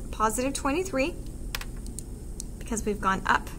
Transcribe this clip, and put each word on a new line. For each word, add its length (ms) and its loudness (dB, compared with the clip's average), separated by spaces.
positive 420 4
twenty-three, 640 2
because 260 -2
we've 160 0
gone 260 2
up 220 4